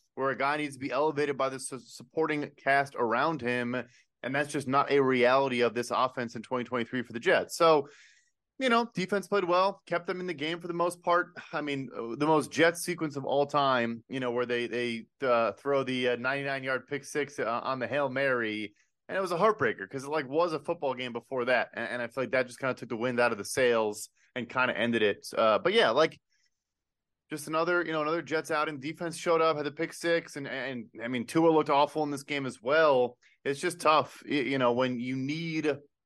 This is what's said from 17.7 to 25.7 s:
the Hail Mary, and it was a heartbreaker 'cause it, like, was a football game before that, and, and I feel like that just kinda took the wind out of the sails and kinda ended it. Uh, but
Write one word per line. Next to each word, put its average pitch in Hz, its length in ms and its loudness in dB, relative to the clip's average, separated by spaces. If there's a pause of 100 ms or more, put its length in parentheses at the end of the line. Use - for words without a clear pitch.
the 120 80 -4
Hail 139 220 -2
Mary, 120 640 -2 (340)
and - 80 -6
it 190 40 -2
was 180 120 -2
a 175 40 -2
heartbreaker 131 540 0
'cause 135 140 -8
it, 139 60 -10
like, 147 180 -2
was 165 240 0
a 147 80 -4
football 151 340 -4
game 123 180 -8
before 120 320 -6
that, 120 300 2
and, 113 140 -6
and 120 140 -6
I 117 40 -6
feel 123 160 -6
like 117 80 -6
that 131 160 0
just 123 140 -18
kinda 131 140 -2
took 120 140 -14
the 117 80 -6
wind 120 220 -2
out 120 140 6
of 107 60 -6
the 98 60 -6
sails 113 640 0 (280)
and 120 120 -6
kinda 127 280 0
ended 117 260 2
it. 101 240 2 (100)
Uh, 110 220 6
but 170 140 0